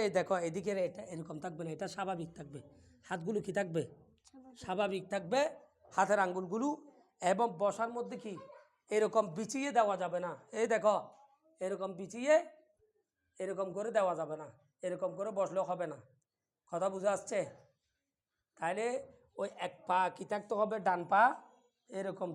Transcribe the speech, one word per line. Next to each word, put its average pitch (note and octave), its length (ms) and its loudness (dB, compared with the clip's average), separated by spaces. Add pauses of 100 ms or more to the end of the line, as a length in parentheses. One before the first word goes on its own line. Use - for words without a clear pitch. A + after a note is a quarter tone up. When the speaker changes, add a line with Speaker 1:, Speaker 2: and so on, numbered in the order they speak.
Speaker 1:
এই G3+ 60 2
দেখো, F3 260 2
এদিকে E3+ 340 -2
এটা G3 320 -2
এরকম D#3+ 380 -10
থাকবে E3 240 -8
না, E3 60 -6
এটা D#3+ 180 -6
স্বাভাবিক E3+ 460 -4
থাকবে। C#3 280 -14 (460)
হাতগুলো F#3 320 -2
কি F#3+ 120 -6
থাকবে? E3 300 0
Speaker 2:
স্বাভাবিক। - 760 -14
Speaker 1:
স্বাভাবিক F#3+ 520 -2
থাকবে, G3+ 300 2 (500)
হাতের G3 280 4
আঙ্গুলগুলো, F#3+ 500 0 (520)
এবং F#3+ 260 4 (120)
বসার G#3 320 0
মধ্যে A#3+ 260 -6
কি G#3 180 -8 (560)
এরকম G#3+ 340 4 (100)
বিছিয়ে C4+ 380 -4
দেওয়া G3+ 240 4
যাবে F3 240 -2
না। F3 120 -4 (200)
এই A3 140 0
দেখো, G#3 300 4 (640)
এরকম F#3+ 320 -4
বিছিয়ে A3 420 2 (1040)
এরকম F#3+ 340 -4
করে G#3 180 -4
দেওয়া G3 240 4
যাবে D#3 220 -4
না, D3+ 120 -10 (340)
এরকম F3+ 340 -4
করে G3+ 140 -4
বসলেও F#3+ 320 0
হবে E3+ 240 -2
না। D3 120 -8 (720)
কথা F3 180 0
বুঝে F#3+ 200 -2
আসছে? G3 300 -2 (1200)
তাহলে F#3+ 280 -2 (500)
ওই G3 200 -2
এক F3+ 300 -8
পা F3+ 300 4
কি F#3+ 80 -10
থাকতে G#3 300 -2
হবে? G#3 240 2
ডান F3+ 260 2
পা G#3+ 380 6 (460)
এরকম F#3+ 460 -4